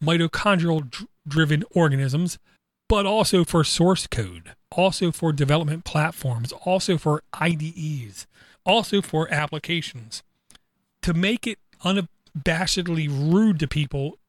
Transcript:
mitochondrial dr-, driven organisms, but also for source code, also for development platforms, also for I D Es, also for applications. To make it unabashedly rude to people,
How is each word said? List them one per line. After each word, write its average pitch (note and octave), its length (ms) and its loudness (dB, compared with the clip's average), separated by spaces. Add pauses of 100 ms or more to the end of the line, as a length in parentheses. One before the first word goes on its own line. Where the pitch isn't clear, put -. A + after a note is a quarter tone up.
mitochondrial E3 880 2
dr-, G3+ 160 -14 (220)
driven D3+ 420 2
organisms, D3 680 2 (500)
but G3+ 180 2
also G3 380 4
for D#3+ 180 2
source E3+ 460 2
code, F2+ 460 -8 (180)
also F3 400 0
for E3 200 -2
development D3+ 520 0
platforms, B2+ 640 -2 (140)
also F#3 340 0
for D3+ 240 0 (100)
I E3+ 200 -2
D D#3 200 -4 (360)
Es, - 180 -18 (400)
also G3+ 340 2
for D#3+ 320 -2
applications. D3 920 -6 (800)
To F3 120 0
make G3 320 0
it A3 120 -6 (260)
unabashedly E3+ 1200 -2
rude D#3+ 520 2
to D3 80 -2
people, C#3+ 480 -4 (120)